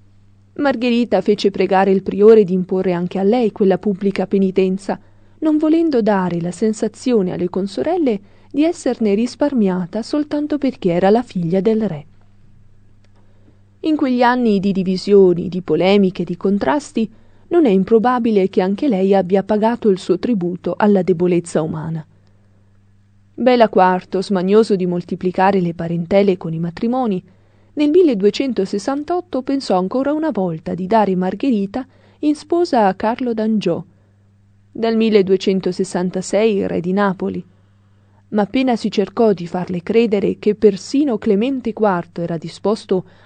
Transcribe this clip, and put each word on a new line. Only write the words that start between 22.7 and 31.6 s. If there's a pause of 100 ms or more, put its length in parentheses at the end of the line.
Bela
quarto,
smanioso
di
moltiplicare
le
parentele
con
i
matrimoni, (500)
nel
milleduecentosessantotto
pensò
ancora
una
volta
di
dare
Margherita (360)